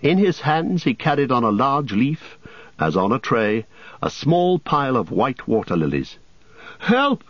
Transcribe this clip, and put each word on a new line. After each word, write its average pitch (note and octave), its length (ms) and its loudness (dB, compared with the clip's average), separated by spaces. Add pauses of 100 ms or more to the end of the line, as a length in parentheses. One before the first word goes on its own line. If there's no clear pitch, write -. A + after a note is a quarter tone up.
In D#3+ 160 2
his F#3+ 240 2
hands D#3 420 0
he C#3 100 0
carried C#3+ 380 0
on B2 120 2
a A2+ 80 2
large C3+ 420 0
leaf, C3+ 440 -2 (420)
as D#2+ 180 0
on F#2+ 140 2
a B2+ 80 0
tray, A2 460 0 (360)
a - 80 -2
small F3 500 0
pile C#3 380 0
of A2 140 -2
white B2 360 -2
water A2 300 0
lilies. C#2+ 400 -2 (640)
Help! C4 500 0